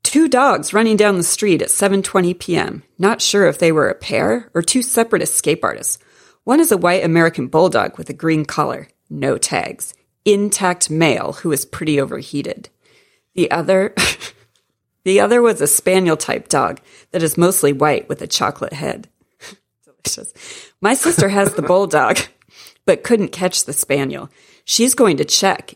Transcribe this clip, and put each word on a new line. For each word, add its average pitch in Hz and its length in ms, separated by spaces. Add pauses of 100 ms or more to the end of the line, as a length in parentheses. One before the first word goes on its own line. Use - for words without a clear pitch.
Two 311 260
dogs 247 440
running 220 220
down 202 220
the 175 60
street 185 380
at - 100
seven 196 300
twenty 180 320
P 175 220
M. 160 260 (160)
Not 196 240
sure 202 260
if 147 120
they 165 140
were 147 160
a - 60
pair 226 580
or 170 80
two 247 200
separate 226 400
escape - 440
artists. - 340 (460)
One 277 160
is 320 100
a 196 60
white 175 260
American 165 440
bulldog 156 500
with 139 120
a 139 40
green 160 320
collar, 151 420 (220)
no 139 280
tags, - 560 (300)
intact 202 680
male 156 440
who - 180
is 139 140
pretty 151 340
overheated. 135 680 (640)
The - 180
other, 190 420 (560)
<laughs> - 540
the 190 160
other 220 220
was 233 180
a 147 80
spaniel 180 480
type - 320
dog 110 320 (320)
that 175 100
is 160 160
mostly 170 360
white 143 340
with - 140
a 85 60
chocolate - 440
head. - 380 (320)
<laughs> - 440
Delicious. - 480 (460)
My 214 140
sister 269 340
has 196 260
the 175 80
bulldog, 165 560 (340)
<laughs> - 340
but 175 180
couldn't 220 300
catch - 320
the 143 80
spaniel. 139 560 (340)
She's 233 300
going 190 240
to 151 80
check - 500